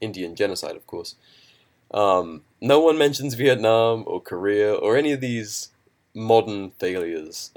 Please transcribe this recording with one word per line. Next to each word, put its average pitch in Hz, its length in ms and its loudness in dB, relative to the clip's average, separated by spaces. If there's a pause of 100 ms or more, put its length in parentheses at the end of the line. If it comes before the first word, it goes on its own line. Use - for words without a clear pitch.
Indian 92 340 -8
genocide, 92 400 -4
of - 120 -20
course. - 280 -14 (760)
Um, 92 500 2 (180)
no 139 200 6
one 160 180 4
mentions 143 380 0
Vietnam 113 720 2
or 90 120 -6
Korea 104 540 0
or 107 240 0
any 147 140 0
of 135 100 -4
these 113 480 -8 (460)
modern 110 560 2
failures 85 840 -6